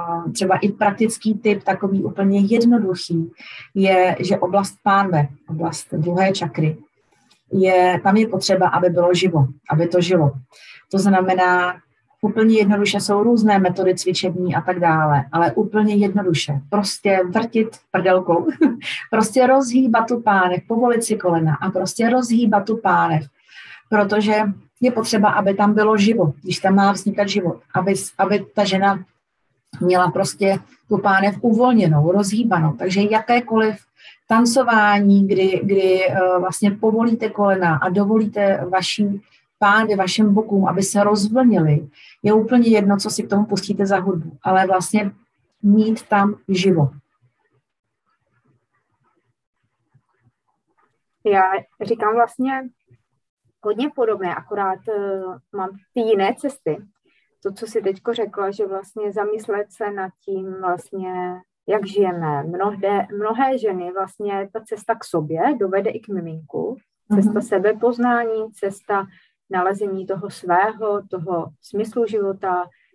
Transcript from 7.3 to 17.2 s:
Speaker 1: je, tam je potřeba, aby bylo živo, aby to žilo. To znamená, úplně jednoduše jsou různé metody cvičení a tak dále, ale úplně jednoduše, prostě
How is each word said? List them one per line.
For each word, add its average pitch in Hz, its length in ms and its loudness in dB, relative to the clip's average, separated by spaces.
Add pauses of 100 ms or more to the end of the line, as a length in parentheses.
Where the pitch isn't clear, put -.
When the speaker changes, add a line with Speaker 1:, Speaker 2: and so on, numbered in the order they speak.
Speaker 1:
je, 185 500 4
tam 196 140 4
je 220 120 2
potřeba, 185 400 0
aby 180 220 2
bylo 175 240 2
živo, 170 320 2 (240)
aby 165 180 0
to 180 120 2
žilo. 170 320 2 (580)
To 196 80 -2
znamená, 185 800 2 (460)
úplně 220 360 2
jednoduše 202 420 2
jsou 202 220 0
různé 220 360 4
metody 185 360 2
cvičení 180 600 -4
a 175 60 -2
tak 175 200 -4
dále, 156 520 2
ale 170 200 0
úplně 214 420 0
jednoduše, 190 680 0 (100)
prostě 196 580 0